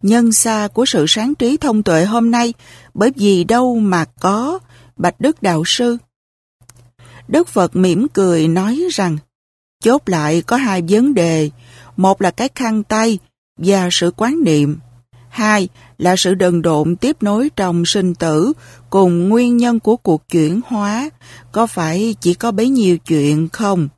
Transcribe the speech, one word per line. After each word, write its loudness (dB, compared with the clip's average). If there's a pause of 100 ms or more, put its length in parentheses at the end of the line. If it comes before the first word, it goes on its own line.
nhân 2
xa -2
của 0
sự 0
sáng -2
trí 0
thông 0
tuệ 2
hôm 0
nay, 0 (400)
bởi 2
vì 2
đâu 0
mà 0 (160)
có, -2 (380)
bạch -4
Đức -2
Đạo 0
Sư?" -2 (1300)
Đức 2
Phật 0
mỉm 2
cười 2
nói 0
rằng, -2 (680)
"Chốt 2
lại 0
có -2
hai -2
vấn 2
đề, 0 (460)
một 2
là 2
cái -4
khăn -2
tay 0 (400)
và 0
sự -2
quán -2
niệm, 0 (500)
hai -2 (300)
là 2
sự 0
đần 0
độn 0
tiếp -2
nối 0
trong -2
sinh -2
tử, 0 (380)
cùng 2
nguyên 2
nhân 2
của 2
cuộc -2
chuyển 0
hóa, -4 (420)
có 0
phải -4
chỉ 0
có -4
bấy 0
nhiêu 2
chuyện 0
không?" -2